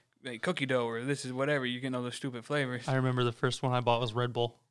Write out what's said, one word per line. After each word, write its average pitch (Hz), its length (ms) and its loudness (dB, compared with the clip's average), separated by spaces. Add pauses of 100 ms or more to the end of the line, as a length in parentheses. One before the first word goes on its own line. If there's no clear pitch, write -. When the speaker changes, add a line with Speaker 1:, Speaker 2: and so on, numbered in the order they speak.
(240)
Speaker 1:
like, 120 180 -10
cookie 139 240 0
dough, 127 220 2
or 113 160 -4
this 139 220 -2
is 127 80 -6
whatever. 135 320 2
You're 123 160 -4
getting 131 140 -2
all 123 80 -2
those 120 120 -6
stupid 123 300 -6
flavors. 127 420 -2
Speaker 2:
I 135 80 2
remember 127 300 4
the 117 80 0
first - 280 -2
one 127 120 2
I 123 80 2
bought 117 180 4
was 117 140 -2
Red 123 180 0
Bull. 120 260 0 (140)